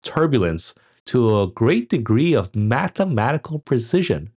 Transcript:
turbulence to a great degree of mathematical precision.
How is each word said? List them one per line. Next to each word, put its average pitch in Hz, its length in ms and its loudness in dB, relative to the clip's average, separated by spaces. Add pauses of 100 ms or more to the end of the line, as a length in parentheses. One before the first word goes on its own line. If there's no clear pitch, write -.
turbulence 110 720 0 (320)
to 110 360 2
a 95 40 0
great 160 440 0
degree 127 420 2
of 98 240 -2
mathematical 143 1000 -2
precision. 120 800 -2